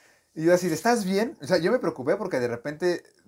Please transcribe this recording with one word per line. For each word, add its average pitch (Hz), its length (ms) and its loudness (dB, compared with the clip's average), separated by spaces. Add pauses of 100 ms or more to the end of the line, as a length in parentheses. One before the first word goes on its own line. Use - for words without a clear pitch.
(340)
Y 156 120 -6
yo 175 80 8
así 175 140 2
de, 160 60 0
"¿Estás 226 300 0
bien?". 196 380 0
O 135 40 -12
sea, 175 120 2
yo 165 140 2
me 247 60 2
preocupé 160 380 -2
porque 190 240 -4
de 120 80 0
repente 151 560 -4 (240)